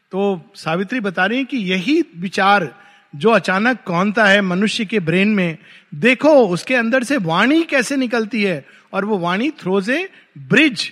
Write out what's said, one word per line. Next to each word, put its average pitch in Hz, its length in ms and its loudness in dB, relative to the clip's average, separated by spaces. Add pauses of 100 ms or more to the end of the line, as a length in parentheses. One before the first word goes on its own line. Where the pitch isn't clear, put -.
(120)
तो 190 440 -4
सावित्री 190 440 -4
बता 190 260 -2
रही 226 120 0
हैं 269 100 -4
कि 277 100 -6
यही 190 460 0 (120)
विचार 190 600 0 (400)
जो 156 140 2
अचानक 208 560 0
कौंता 196 400 0
है 202 160 6
मनुष्य 196 440 -2
के 208 140 -2
ब्रेन 180 280 0
में, 180 300 0 (380)
देखो 247 520 4
उसके 175 280 -2
अंदर 240 280 0
से 277 140 -2
वाणी 214 460 2
कैसे 277 320 -2
निकलती 226 480 -2
है, 180 220 -4 (280)
और 196 120 -4
वो 214 120 -2
वाणी 185 340 -2
throws 190 380 -4
a 339 180 -4 (460)
bridge 262 380 2